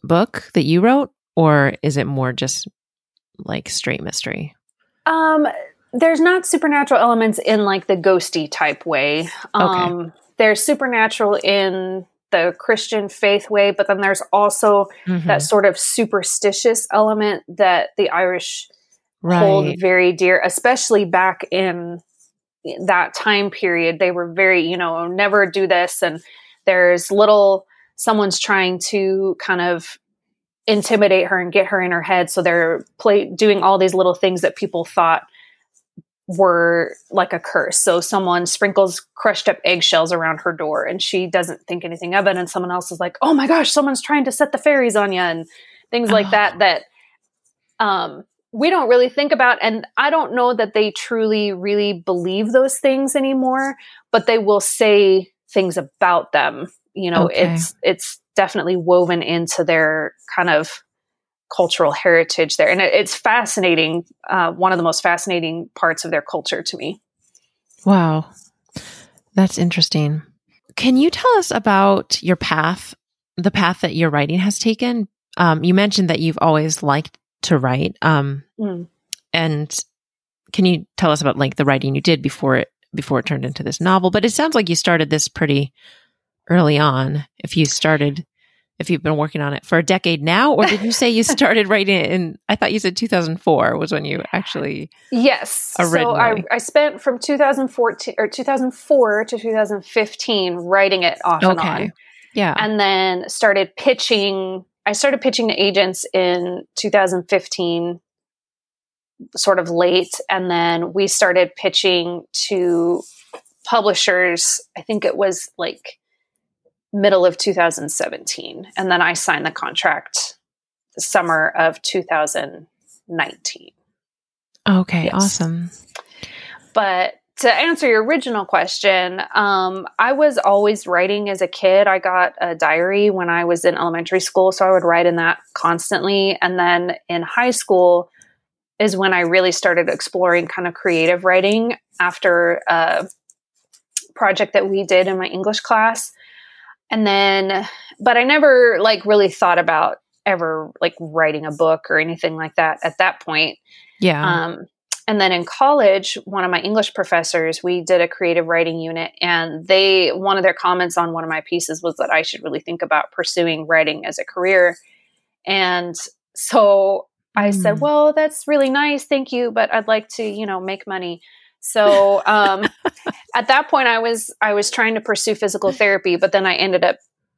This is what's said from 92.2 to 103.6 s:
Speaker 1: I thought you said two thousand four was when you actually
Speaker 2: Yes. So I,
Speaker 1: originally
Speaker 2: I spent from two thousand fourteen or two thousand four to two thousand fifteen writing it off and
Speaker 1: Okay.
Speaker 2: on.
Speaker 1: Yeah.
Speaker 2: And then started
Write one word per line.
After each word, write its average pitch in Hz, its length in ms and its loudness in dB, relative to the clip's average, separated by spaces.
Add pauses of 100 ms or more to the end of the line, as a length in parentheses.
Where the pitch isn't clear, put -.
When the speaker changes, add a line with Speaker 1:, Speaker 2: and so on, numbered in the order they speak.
Speaker 1:
I 220 60 0
thought - 180 -2
you 214 60 -2
said 190 180 -4
two 233 100 -4
thousand 175 320 -2
four 147 380 2
was 160 140 -6
when 151 140 -4
you - 180 -6 (100)
actually 151 560 -8 (220)
Speaker 2:
Yes. 247 400 0 (240)
So 175 80 0
I, 226 480 2
Speaker 1:
originally 202 180 -4
Speaker 2:
I 240 80 0
spent 294 440 0
from 247 180 -2
two 285 180 -2
thousand 269 300 2
fourteen - 500 -4
or 214 100 0
two 254 160 -8
thousand 262 280 -2
four 220 540 2
to 220 120 -6
two 226 140 -4
thousand 208 340 -2
fifteen 208 680 -2
writing 185 480 2
it 170 200 0
off 165 200 2
and 185 160 4
Speaker 1:
Okay. 170 80 -2
Speaker 2:
on. - 260 -4 (400)
Speaker 1:
Yeah. 190 240 0
Speaker 2:
And 214 220 0
then 190 500 0
started 196 460 0